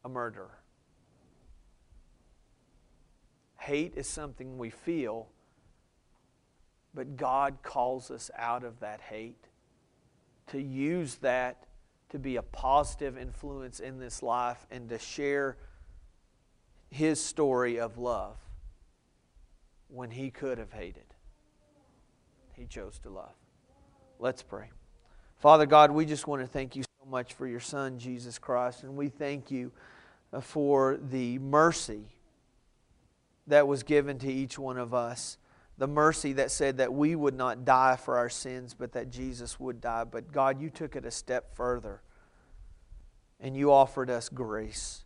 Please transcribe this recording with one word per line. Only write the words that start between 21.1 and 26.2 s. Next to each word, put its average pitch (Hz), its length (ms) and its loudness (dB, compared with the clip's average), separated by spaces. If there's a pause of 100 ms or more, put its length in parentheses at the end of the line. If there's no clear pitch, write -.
He 120 140 -18
chose 104 340 -14
to 113 100 -16
love. 92 240 -14 (840)
Let's 123 240 -4
pray. 101 280 -14 (680)
Father 151 280 12
God, 151 240 12
we 156 140 2
just 151 220 -4